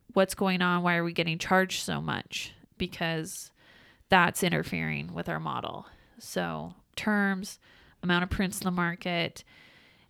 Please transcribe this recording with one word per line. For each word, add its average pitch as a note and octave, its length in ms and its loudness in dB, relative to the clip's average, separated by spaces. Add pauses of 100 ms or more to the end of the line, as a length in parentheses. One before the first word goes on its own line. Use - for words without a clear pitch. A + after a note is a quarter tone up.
(140)
what's F#3+ 220 4
going F#3 260 2
on? F3+ 220 4
Why F3 120 4
are E3+ 80 2
we E3+ 100 -2
getting E3 240 0
charged F#3 460 2
so D3+ 180 -4
much? - 520 -6 (240)
Because E3 760 -6 (580)
that's F3+ 340 6
interfering D#3 680 -2
with E3+ 160 -6
our D#3+ 100 -4
model. D3 460 -8 (340)
So E3+ 540 -6 (220)
terms, G3 640 0 (440)
amount F3 200 2
of F#3 60 -4
prints G3 300 -2
in - 60 -6
the F#3 60 0
market, E3+ 720 -2 (680)